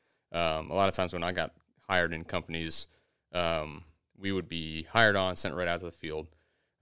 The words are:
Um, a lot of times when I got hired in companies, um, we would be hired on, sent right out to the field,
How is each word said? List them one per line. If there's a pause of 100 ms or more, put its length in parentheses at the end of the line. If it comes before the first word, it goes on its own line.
(320)
Um,
a
lot
of
times
when
I
got (340)
hired
in
companies, (440)
um, (320)
we
would
be
hired
on,
sent
right
out
to
the
field, (540)